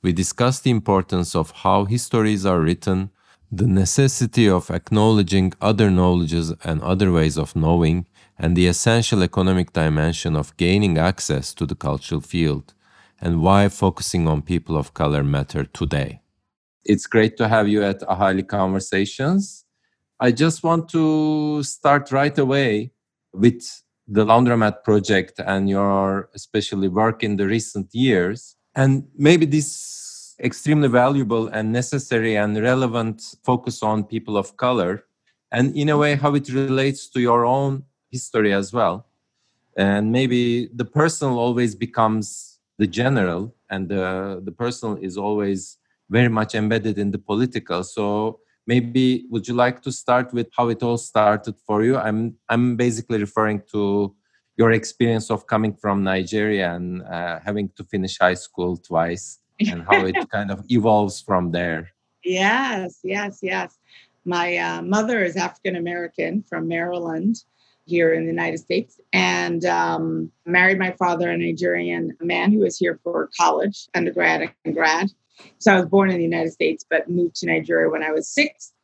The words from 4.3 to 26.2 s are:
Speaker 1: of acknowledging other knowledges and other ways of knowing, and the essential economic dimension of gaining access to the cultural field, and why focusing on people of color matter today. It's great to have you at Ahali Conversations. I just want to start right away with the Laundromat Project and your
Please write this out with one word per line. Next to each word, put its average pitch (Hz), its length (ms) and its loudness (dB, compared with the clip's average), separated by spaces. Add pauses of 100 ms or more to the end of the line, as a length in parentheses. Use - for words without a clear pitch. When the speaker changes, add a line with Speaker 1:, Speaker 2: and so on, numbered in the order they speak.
Speaker 1:
of 90 220 2
acknowledging 98 920 2
other 104 300 4
knowledges 87 640 2 (100)
and 78 200 -4
other 92 280 2
ways 78 280 2
of 76 180 -4
knowing, 82 500 4 (320)
and 87 180 2
the 90 100 6
essential 113 560 2
economic 92 500 0
dimension 80 640 0
of - 220 -6
gaining 92 400 2
access 80 560 -2
to - 100 -4
the 67 100 -6
cultural 71 460 -4
field, 73 540 -2 (460)
and 85 220 0
why 98 260 6
focusing 90 600 0
on 76 140 0
people 82 340 -2
of 71 160 -4
color 73 320 0
matter 71 400 -2
today. - 560 -4 (640)
It's 104 220 0
great 110 320 2
to 110 100 0
have 110 200 4
you 104 140 2
at 98 180 -2
Ahali 95 460 0
Conversations. 101 1160 -2 (560)
I 123 100 4
just 160 320 0
want 165 280 0
to 156 720 0
start 143 500 0
right 143 240 2
away 127 560 0 (400)
with 120 500 0 (300)
the 104 140 2
Laundromat 117 560 4
Project 101 560 2
and 98 320 0
your 98 640 0